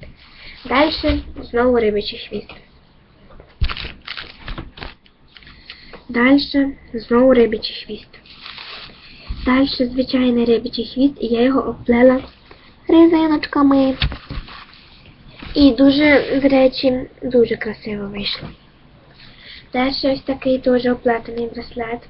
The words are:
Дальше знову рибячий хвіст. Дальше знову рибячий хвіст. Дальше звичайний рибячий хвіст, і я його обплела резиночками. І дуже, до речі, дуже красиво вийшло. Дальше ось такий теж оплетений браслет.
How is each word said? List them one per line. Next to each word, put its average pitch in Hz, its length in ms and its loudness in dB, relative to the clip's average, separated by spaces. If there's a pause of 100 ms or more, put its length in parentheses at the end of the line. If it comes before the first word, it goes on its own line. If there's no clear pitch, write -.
(640)
Дальше 294 540 0 (320)
знову 240 280 2
рибячий 208 400 -4
хвіст. - 320 -14 (3500)
Дальше 277 600 2 (220)
знову 240 400 2
рибячий 226 520 0
хвіст. - 340 -16 (1300)
Дальше 262 400 0
звичайний 247 600 0
рибячий 233 480 -2
хвіст, 277 260 2
і 233 80 -6
я 233 140 0
його 262 200 2
обплела 247 600 2 (680)
резиночками. 302 1080 4 (1600)
І 277 180 6
дуже, 277 680 4
до 277 80 4
речі, 262 600 2 (120)
дуже 240 340 2
красиво 208 520 -10
вийшло. 202 420 -10 (1200)
Дальше 269 400 0
ось 269 80 -6
такий 262 380 -2
теж 247 260 0
оплетений 233 640 -2
браслет. 233 520 -10 (100)